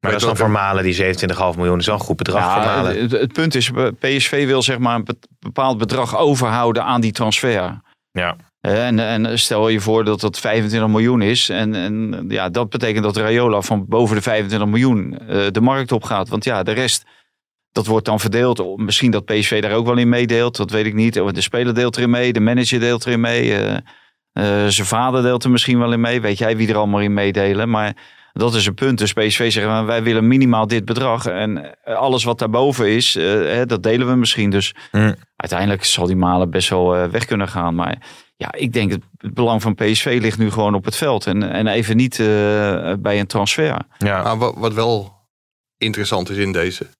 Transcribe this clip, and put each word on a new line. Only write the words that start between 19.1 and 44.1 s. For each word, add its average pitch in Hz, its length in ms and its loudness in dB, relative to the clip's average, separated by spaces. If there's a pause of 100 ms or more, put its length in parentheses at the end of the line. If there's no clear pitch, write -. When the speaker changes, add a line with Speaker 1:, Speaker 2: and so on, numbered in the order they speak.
Speaker 3:
dat 104 140 0
P - 160 -6
S 101 60 0
V 107 160 0
daar 104 100 -2
ook 113 140 0
wel 120 100 2
in 120 120 4
meedeelt. 120 480 2
Dat 95 140 -4
weet 107 160 0
ik 107 80 -4
niet. 113 200 2
De 98 260 0
speler 120 340 0
deelt 120 220 0
erin 120 140 2
mee, 123 220 2
de 113 80 2
manager 120 400 2
deelt 120 260 0
erin 120 140 0
mee. 117 360 0
Eh, 104 180 -2 (580)
eh, 104 380 0
zijn 98 160 -2
vader 127 360 0
deelt 123 220 0
er 131 60 2
misschien 123 280 2
wel 120 140 2
in 117 80 0
mee. 117 200 0
Weet 104 180 0
jij 113 180 2
wie 110 120 0
er 107 80 -4
allemaal 104 240 2
in 104 140 0
meedelen. 101 560 0
Maar 107 260 -2 (360)
dat 117 220 0
is 104 120 2
een 98 80 -4
punt. 135 240 0
Dus 104 140 -2
P - 160 -2
S 104 80 0
V 117 160 0
zegt, 104 140 0
"Maar 110 200 0
wij 117 160 0
willen 113 260 2
minimaal 123 380 4
dit 110 180 -2
bedrag. 117 420 -2
En, 92 580 -6
eh, 113 120 -6
alles 123 280 0
wat 117 140 -2
daarboven 123 520 2
is, 117 260 2
eh, 82 80 0
hè, 101 420 2
dat 113 160 -2
delen 120 260 2
we 127 60 2
misschien." 113 360 0
Dus 98 240 0 (160)
Speaker 1:
Hmm. 107 240 2 (220)
Speaker 3:
uiteindelijk 98 480 -2
zal - 220 0
die 92 100 2
Malen 90 340 2
best 90 180 -2
wel, 90 280 2
eh, 90 120 2
weg 113 160 -2
kunnen 101 240 -2
gaan. 85 260 -2
Maar 85 240 -4 (380)
ja, - 160 -10
ik 117 200 -4
denk 107 180 0
het, 95 120 -4 (160)
het 104 160 -10
belang 117 280 0
van 110 120 0
P - 80 -6 (100)
S 107 100 0
V 123 180 0
ligt 107 180 -2
nu 110 120 2
gewoon 104 240 0
op 98 100 -2
het 107 120 -4
veld. 131 300 0
En, 101 160 0 (100)
en 107 140 -2
even 110 300 0
niet, 123 240 2
eh, 110 60 2 (720)
bij 101 220 0
een 101 60 -2
transfer. 110 500 -2 (220)
Speaker 1:
Ja. 98 240 0